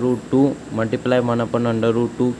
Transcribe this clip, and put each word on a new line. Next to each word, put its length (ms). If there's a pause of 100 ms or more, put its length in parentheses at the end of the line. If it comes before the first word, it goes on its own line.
root 280
two 120 (340)
multiply 400 (100)
one 180
upon 260
under 240
root 240
two 200